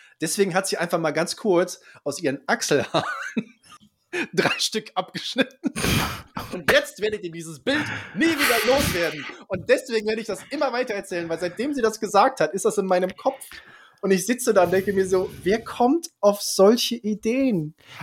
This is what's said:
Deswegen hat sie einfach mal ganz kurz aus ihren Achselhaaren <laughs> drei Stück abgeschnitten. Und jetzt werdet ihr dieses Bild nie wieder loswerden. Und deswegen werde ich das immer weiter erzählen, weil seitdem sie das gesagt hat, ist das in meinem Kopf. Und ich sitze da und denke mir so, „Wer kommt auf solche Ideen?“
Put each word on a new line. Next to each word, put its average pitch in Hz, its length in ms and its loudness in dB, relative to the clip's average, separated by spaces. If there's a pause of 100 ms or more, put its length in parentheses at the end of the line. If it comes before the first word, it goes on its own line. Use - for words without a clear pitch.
(200)
Deswegen 170 340 0
hat 190 120 2
sie - 120 -4
einfach 175 200 0
mal 160 140 0
ganz 156 240 -2
kurz 180 440 2 (240)
aus 143 160 -4
ihren 139 260 -2
Achselhaaren - 580 0 (320)
<laughs> - 960 -10
drei - 260 0
Stück - 360 -4
abgeschnitten. - 800 -4 (800)
Und 170 200 -2
jetzt 285 280 0
werdet 208 240 -4
ihr 170 60 -8
dieses 160 300 -12
Bild 294 240 0 (320)
nie 240 80 2
wieder 240 420 2
loswerden. 170 580 2 (240)
Und 190 200 -4
deswegen 226 400 0
werde 220 120 -2
ich 214 60 -10
das 190 140 -6 (100)
immer 277 220 -2
weiter 247 220 -2
erzählen, 185 340 -6
weil 165 100 -4
seitdem 196 360 -4
sie 262 80 -2
das 220 180 0
gesagt 208 400 4
hat, 156 140 0
ist 196 100 -2
das 220 140 2
in 190 80 0
meinem 185 300 2
Kopf. - 280 -4 (560)
Und 196 120 0
ich 180 140 2
sitze 240 280 2
da 185 100 8
und 170 80 2
denke 190 200 2
mir 190 140 2
so, 185 240 0 (120)
„Wer 202 200 0
kommt 277 460 0 (120)
auf 202 200 4
solche 233 560 4
Ideen?“ 214 800 -2 (280)